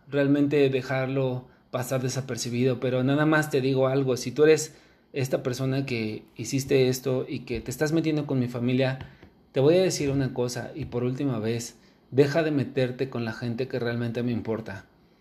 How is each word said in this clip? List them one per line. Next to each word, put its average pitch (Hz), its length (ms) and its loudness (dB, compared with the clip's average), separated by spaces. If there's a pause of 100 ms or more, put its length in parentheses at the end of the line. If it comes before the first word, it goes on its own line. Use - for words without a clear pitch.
realmente 143 640 4
dejarlo 131 760 -2 (240)
pasar 123 320 -2
desapercibido, 123 760 -2
pero 127 240 0
nada 143 220 4
más 151 240 2
te 139 100 2
digo 131 260 2
algo. 131 300 2
Si 120 160 -6
tú 147 100 2
eres 156 320 6 (380)
esta 135 320 -2
persona 131 420 -2
que 110 380 -4 (120)
hiciste 131 520 2
esto 131 400 -2
y 135 120 -8
que 113 200 -6
te 123 100 -10
estás 151 220 -2
metiendo 156 340 0
con 135 140 0
mi 120 80 0
familia, 127 500 0 (540)
te 135 80 0
voy 156 160 6
a 185 60 4
decir 151 280 0
una 135 240 -2
cosa 120 400 -4
y 135 120 -8
por 123 180 -4
última 131 340 -2
vez, 113 380 -4 (340)
deja 143 320 4
de 156 80 0
meterte 131 580 -2
con 117 160 -6
la 113 80 -6
gente 120 340 -6
que 127 120 -6
realmente 120 440 -2
me 120 100 -2
importa. 107 540 -6 (340)